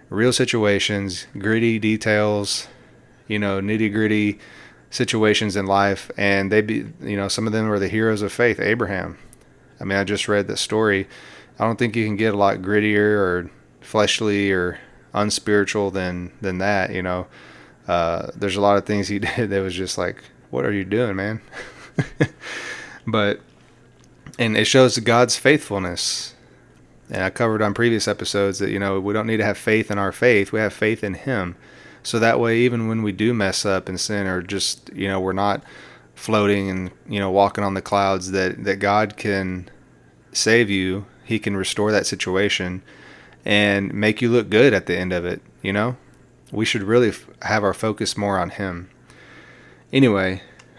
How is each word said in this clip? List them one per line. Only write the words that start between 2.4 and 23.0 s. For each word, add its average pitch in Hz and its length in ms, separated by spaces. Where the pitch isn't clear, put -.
you 104 140
know, 98 200
nitty-gritty 107 800
situations 107 680
in 95 100
life. 98 500
And 98 360
they 107 80
be, 107 260
you 104 160
know, 98 100
some 110 220
of 107 40
them 110 180
are 101 100
the 95 80
heroes 110 340
of 98 100
faith. 120 280
Abraham. 95 580
I - 40
mean, 98 140
I 98 60
just 98 240
read 101 180
that 104 120
story. 107 500
I 104 60
don't 110 140
think 113 160
you 113 100
can 107 120
get 107 180
a - 20
lot 101 220
grittier 104 580
or 90 340
fleshly 104 680
or 90 300
unspiritual 104 800
than, 90 480
than 92 180
that, 98 320
you 92 120
know. 90 260
Uh, 85 480
there's 98 220
a 101 40
lot 101 160
of 95 100
things 104 200
he 101 120
<laughs> - 20
did 110 300
that 98 120
was 92 120
just 90 220
like, - 280
"What 131 140
are 113 80
you 98 120
doing, 104 320
man?" 104 300
<laughs> - 1600